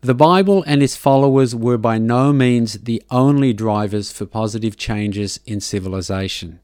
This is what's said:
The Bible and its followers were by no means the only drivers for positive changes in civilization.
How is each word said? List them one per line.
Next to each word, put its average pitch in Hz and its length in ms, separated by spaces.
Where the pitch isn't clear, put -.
The 127 120
Bible 185 520
and 143 160
its 135 140
followers 135 580
were 120 220
by 113 220
no 123 340
means 123 420
the 110 360
only 135 420
drivers 104 580
for - 140
positive 110 540
changes 104 680
in 104 160
civilization. 92 1040